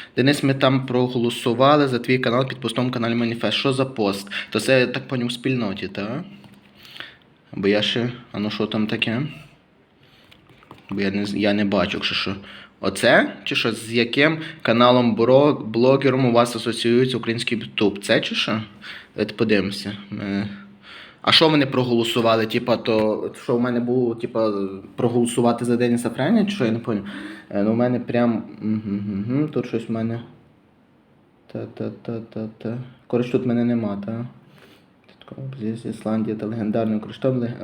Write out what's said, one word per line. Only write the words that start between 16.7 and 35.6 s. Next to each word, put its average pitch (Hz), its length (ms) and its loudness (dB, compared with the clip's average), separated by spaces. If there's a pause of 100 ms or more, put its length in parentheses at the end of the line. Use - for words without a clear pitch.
український 113 420 -4
YouTube? - 440 -2
Це - 180 2
чи - 140 -4
що? 110 280 -2 (520)
Давайте - 200 -2
подивимося. 101 580 0 (200)
Е, 101 360 -4 (720)
а - 100 2
що 160 160 6
вони 147 180 4
проголосували? 117 800 2
Типа, 120 300 0
то... 107 540 0 (120)
Що 127 140 0
в 120 40 0
мене 120 200 0
було, 120 340 0
типа, 113 380 -2 (440)
проголосувати 120 680 2
за 120 120 2
Деніса 120 340 0
Френя, 185 340 2
чи - 60 0
що? - 140 -2
Я 113 60 2
не 113 80 0
поняв. 101 260 -4 (460)
Е, 101 120 0
ну, 110 100 2
в 113 40 0
мене 123 240 2
прям, 120 420 0 (180)
мгм, 104 680 -4
мгм, 143 200 0
тут 120 180 -4
щось 113 220 -6
в 113 40 -6
мене. 113 280 -4 (1300)
Та, 113 140 -10
та, 110 240 -8 (120)
та, 117 180 -8
та, 110 280 -10 (100)
та. 117 200 -8 (280)
Коротше, 123 260 -2
тут 131 140 0
мене 120 180 2
нема, 110 420 -2
та? 113 200 -8 (1000)
Тут, 113 500 -10